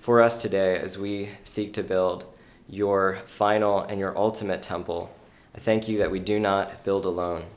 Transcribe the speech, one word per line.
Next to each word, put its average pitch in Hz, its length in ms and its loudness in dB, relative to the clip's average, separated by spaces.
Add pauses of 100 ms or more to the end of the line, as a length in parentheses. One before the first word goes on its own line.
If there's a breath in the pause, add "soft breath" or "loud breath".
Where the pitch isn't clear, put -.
for 117 220 6
us 117 180 4
today 95 380 2
as 90 200 -6
we 101 320 -6 (140)
seek 104 300 -2
to 104 80 -2
build 92 420 0 (440 loud breath)
your 98 580 2
final 104 540 2
and 101 180 -6
your 95 180 -4
ultimate 101 460 0
temple. 87 480 -6 (440 loud breath)
I - 40 -16
thank 110 300 0
you 107 100 0
that 90 120 2
we 95 100 -4
do 104 180 0
not 98 460 0
build 98 200 0
alone. 87 400 -4 (120)